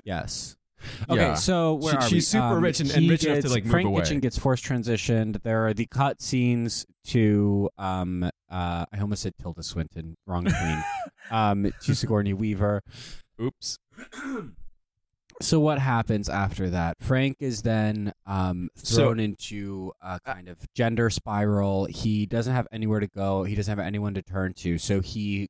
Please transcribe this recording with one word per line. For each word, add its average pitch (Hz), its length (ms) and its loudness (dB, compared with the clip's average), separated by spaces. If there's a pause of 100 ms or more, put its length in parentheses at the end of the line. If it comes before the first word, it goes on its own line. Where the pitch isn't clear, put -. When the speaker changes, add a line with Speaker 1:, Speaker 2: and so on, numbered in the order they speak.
Speaker 1:
Yes. - 500 -6 (540)
Speaker 2:
yeah. 165 40 2
Speaker 1:
Okay, 165 220 4
so 165 400 2
where 151 180 0
Speaker 2:
She, 139 40 2
Speaker 1:
are 131 60 4
Speaker 2:
she's 117 80 4
Speaker 1:
we? 170 100 6
Speaker 2:
super - 220 2 (140)
Speaker 1:
Um, - 60 4
Speaker 2:
rich 160 160 2
and, 143 120 0
and 160 120 4
Speaker 1:
he 170 60 6
Speaker 2:
rich 160 140 4
enough 147 140 2
to, 143 60 2
Speaker 1:
gets, 131 100 2
Speaker 2:
like, 110 100 2
move 113 80 0
Speaker 1:
Frank 180 160 4
Speaker 2:
away. 98 140 2
Speaker 1:
Kitchen 151 180 0
gets 123 180 0
forced 127 260 2
transitioned. 113 800 0
There 110 240 2
are 110 60 2
the 110 140 0
cut 135 340 0
scenes 120 640 0 (200)
to, 101 720 4
um, 90 460 -2
uh, 87 680 -4
I 104 100 -6
almost 101 220 -2
said 95 180 -4
Tilda 82 220 -10
Swinton, 82 520 -8 (120)
wrong 87 180 -2
queen. 78 440 0
Speaker 2:
<laughs> 807 40 -8 (380)
Speaker 1:
Um, 104 400 2 (120)
to 135 120 0
Sigourney 101 380 0
Weaver. 104 500 0 (580)
Speaker 2:
Oops. - 380 -8 (1600)
Speaker 1:
So - 200 4
what 151 180 2
happens 117 480 0
after 95 440 -2
that? 85 280 -2
Frank 131 400 0
is 123 220 -4
then, 107 500 0 (140)
um, 92 500 -2
Speaker 2:
So - 300 0
Speaker 1:
thrown 113 160 2
into 98 800 -6
a 90 180 -10
kind 92 300 -12
of 87 80 -16 (180)
gender 113 340 2
spiral. 101 760 2
He 107 400 0
doesn't 117 280 0
have 123 200 0
anywhere 110 260 0
to 101 80 -2
go. 95 380 0
He 101 100 -2
doesn't 104 160 0
have 101 120 -2
anyone 104 320 -2
to 98 60 -4
turn 92 340 -4
to. 85 220 -2
So 98 220 0
he 101 500 -4